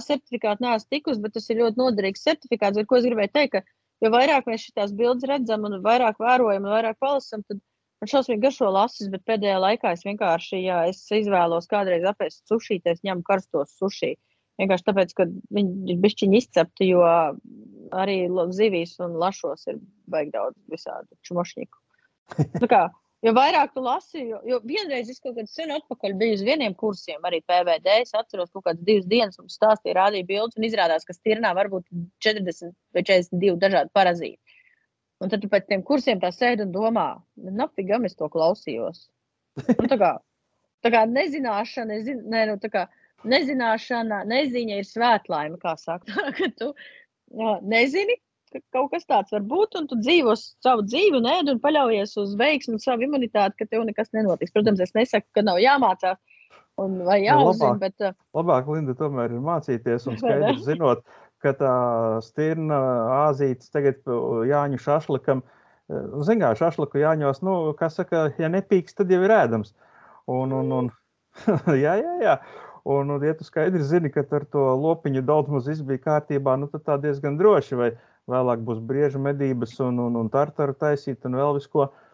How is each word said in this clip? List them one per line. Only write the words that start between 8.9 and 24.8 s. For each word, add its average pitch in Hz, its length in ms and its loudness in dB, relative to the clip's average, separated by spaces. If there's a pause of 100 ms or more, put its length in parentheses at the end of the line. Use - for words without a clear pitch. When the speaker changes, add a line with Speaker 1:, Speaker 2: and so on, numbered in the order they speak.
Speaker 1:
bet 185 160 -10
pēdējā 202 320 0
laikā 202 320 0
es 175 160 -10
vienkārši, 185 560 -2
ja 180 240 0
es 196 240 -8
izvēlos 180 560 0
kādreiz 190 400 0
apēst 190 400 -6
suši, 220 320 -2
tad 170 160 -2
es - 80 -12
ņemu 185 240 -4
karstos 190 480 -2
suši. 170 380 -4 (440)
Vienkārši 190 300 0
tāpēc, 190 280 0
ka 180 120 2 (240)
viņi 190 400 -2
ir 175 80 -2
bišķiņi 202 400 4
izcepti, 185 480 0
jo 180 160 6 (880)
arī 190 260 -2 (140)
lo-, 180 200 0
zivīs 185 480 0
un 175 200 -8
lašos 175 480 -4
ir 147 100 -8 (300)
baigi 156 240 -4
daudz 117 240 -6 (160)
visādu - 560 -14
čmošņiku. - 500 -10 (540)
Speaker 2:
<laughs> - 300 -4
Speaker 1:
Nu 240 80 2
kā, 190 160 4 (360)
jo 226 140 4
vairāk 311 380 2
tu 262 100 -6
lasi, 294 460 -6
jo, 208 80 -10 (100)
jo 247 160 -2
vienreiz 269 460 -6